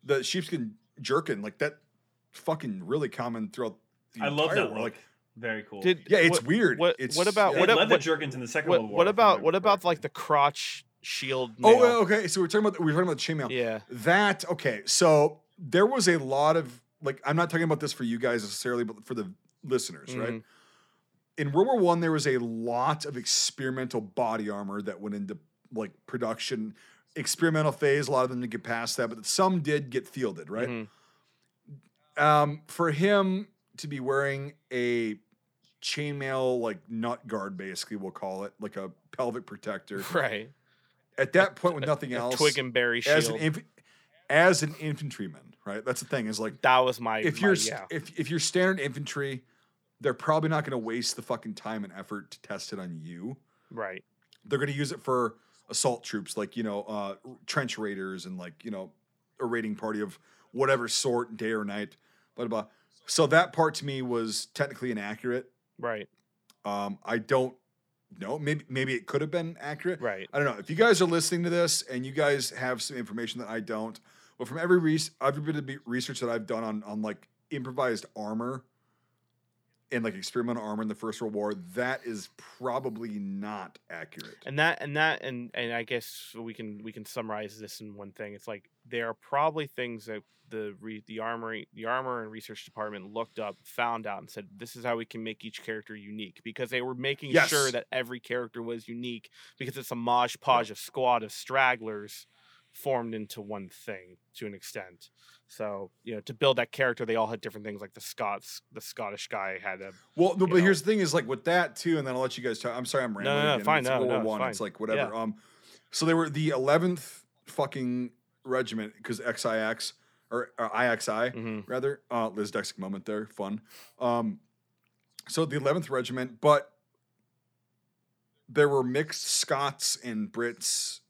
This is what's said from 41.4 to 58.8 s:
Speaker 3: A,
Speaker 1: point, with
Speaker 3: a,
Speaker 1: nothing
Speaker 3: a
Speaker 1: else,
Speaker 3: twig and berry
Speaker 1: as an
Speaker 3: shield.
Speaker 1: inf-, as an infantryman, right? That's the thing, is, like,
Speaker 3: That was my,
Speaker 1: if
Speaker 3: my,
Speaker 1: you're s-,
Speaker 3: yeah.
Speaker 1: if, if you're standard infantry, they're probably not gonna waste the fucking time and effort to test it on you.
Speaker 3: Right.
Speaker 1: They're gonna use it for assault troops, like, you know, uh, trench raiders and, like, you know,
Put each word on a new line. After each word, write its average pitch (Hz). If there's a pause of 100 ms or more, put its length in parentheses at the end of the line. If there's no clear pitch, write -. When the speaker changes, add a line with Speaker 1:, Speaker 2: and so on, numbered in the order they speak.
Speaker 3:
A, -
Speaker 1:
point, 175
with 139
Speaker 3:
a, -
Speaker 1:
nothing 139
Speaker 3:
a 120
Speaker 1:
else, 123
Speaker 3:
twig 147
and 127
berry 120
Speaker 1:
as 147
an 113
Speaker 3:
shield. - (160)
Speaker 1:
inf-, - (640)
as 160
an 151
infantryman, 143 (100)
right? 104
That's 127
the -
thing, 123
is, 107
like, 110
Speaker 3:
That 127
was 127
my, 113
Speaker 1:
if 170
Speaker 3:
my, 196
Speaker 1:
you're 196
s-, -
Speaker 3:
yeah. 101
Speaker 1:
if, -
if 135
you're -
standard 185
infantry, 139 (580)
they're 123
probably 156
not 156
gonna 135
waste 117
the 127
fucking 113
time 107
and 95
effort 98
to -
test -
it 101
on 87
you. 87 (340)
Speaker 3:
Right. 98 (400)
Speaker 1:
They're 139
gonna 143
use 139
it -
for 123 (360)
assault 120
troops, 101
like, 104
you 117
know, 104
uh, 101 (320)
trench 131
raiders 95
and, 92
like, 87
you 117
know, 95 (480)